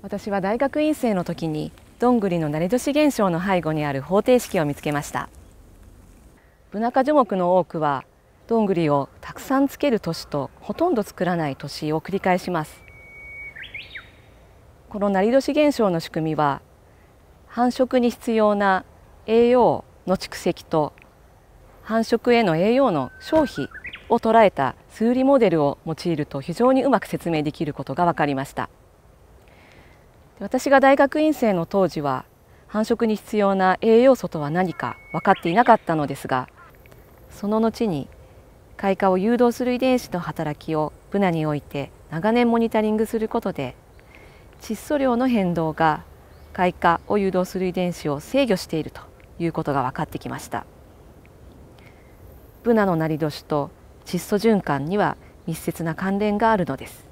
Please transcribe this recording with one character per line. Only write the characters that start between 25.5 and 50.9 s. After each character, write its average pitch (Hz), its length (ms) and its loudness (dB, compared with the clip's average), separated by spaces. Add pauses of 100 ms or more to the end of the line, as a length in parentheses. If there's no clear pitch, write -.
を 143 240 0
用 165 80 -4
い 170 220 -2
る 147 100 -4
と - 140 -8
非 165 140 -10
常 240 180 2
に 262 140 2
う 277 40 2
ま 220 120 2
く - 40 -12
説 - 240 -6
明 156 140 0
で 147 80 -2
き - 140 -6
る 147 80 -6
こ 143 100 -10
と 135 120 -8
が 175 100 0
分 170 120 0
か 160 80 0
り 143 80 -2
ま 135 120 -4
し - 80 -20
た。 - 160 -6 (1700)
私 254 300 -4
が 269 100 6
大 269 160 6
学 277 240 2
院 311 140 2
生 233 180 0
の 170 140 0
当 190 240 2
時 160 100 -6
は、 139 240 -2 (420)
繁 214 180 -4
殖 226 200 0
に 214 140 0
必 - 180 -10
要 196 200 4
な 185 260 2
栄 226 220 6
養 262 120 8
素 - 140 -8
と 165 100 -6
は 143 100 -4
何 170 240 0
か - 220 -6 (160)
分 160 80 -4
か 196 140 4
っ - 100 0
て 175 60 -2
い 165 40 0
な 233 120 4
か 240 80 6
っ 214 120 4
た 160 120 0
の 147 100 -2
で 139 80 -6
す - 140 -12
が、 131 180 -2 (840)
そ - 200 -8
の 214 100 0
後 226 300 -2
に 147 180 -4 (720)
開 196 180 0
花 190 160 2
を 185 60 2
誘 208 160 0
導 240 180 4
す 240 140 -6
る 247 80 0
遺 240 60 -4
伝 254 200 2
子 - 120 -10
の 175 100 -6
働 156 360 -6
き 160 200 -4
を 151 160 -2 (180)
ブ 202 80 0
ナ 196 100 4
に 160 160 0
お 151 100 -2
い 139 60 -6
て 139 300 -8 (180)
長 165 220 -2
年 240 180 2
モ 233 80 2
ニ 226 120 0
タ 226 100 0
リ 214 100 0
ン 214 60 0
グ 220 100 0
す 226 140 -6
る 220 80 -4
こ 233 140 -4
と 196 100 -4
で、 131 240 -8 (840)
窒 214 160 -8
素 - 200 -4
量 262 200 2
の 254 100 0
変 196 260 2
動 160 200 -2
が 156 320 0 (480)
開 180 180 0
花 170 380 2
を 208 80 0
誘 196 140 0
導 185 140 0
す 185 140 -10
る 185 80 -2
遺 180 60 -4
伝 180 180 -2
子 - 160 -8
を 147 140 -4
制 269 260 0
御 208 80 2
し - 100 -8
て 160 140 -4
い 147 40 -4
る 143 80 -10
と - 100 -18 (380)
い 170 60 -2
う 165 60 -2
こ 160 140 -6
と 147 80 -2
が 135 100 0
分 131 140 -6
か 165 60 -4
っ 147 40 -6
て - 120 -12
き - 100 -12
ま 131 100 -10
し - 80 -16
た。 - 180 -10 (2000)